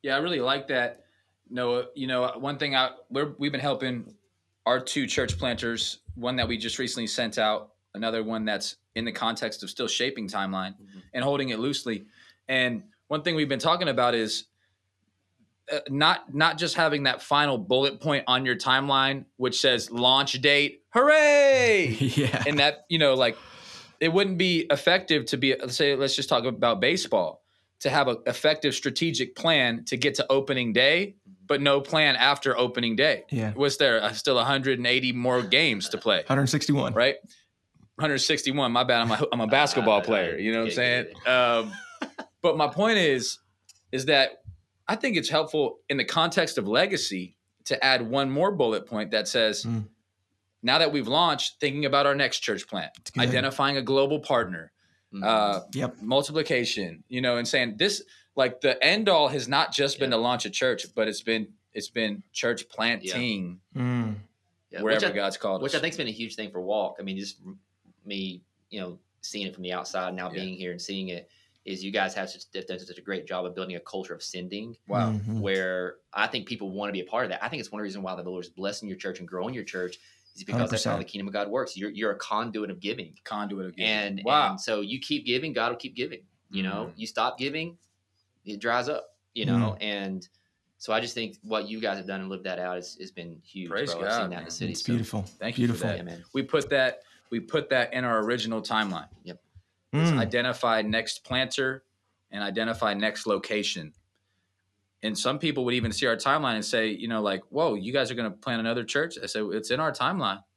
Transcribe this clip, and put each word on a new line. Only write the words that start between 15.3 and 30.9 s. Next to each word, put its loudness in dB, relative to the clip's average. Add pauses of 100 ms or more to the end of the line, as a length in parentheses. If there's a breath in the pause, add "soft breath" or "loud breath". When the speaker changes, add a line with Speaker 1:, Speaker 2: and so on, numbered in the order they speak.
Speaker 1:
uh, -2 (100)
not, 2
not 4
just -2
having 2
that 0
final 2
bullet 2
point 0
on 2
your 2
timeline, 2 (120)
which 0
says 2
launch 4
date, 4 (100)
hooray! 6
Speaker 3:
<laughs> -2
Yeah. 2
Speaker 1:
And 2
that, 4
you 2
know, 6
like, 4 (600 loud breath)
it 2
wouldn't 2
be 4 (100)
effective 2
to 0
be, 4
let's -6
say, 4
let's 0
just -4
talk 2
about 2
baseball, 0 (380)
to -2
have 4
an 0
effective 2
strategic -2
plan 2
to -2
get 2
to 0
opening 2
day, 4 (300)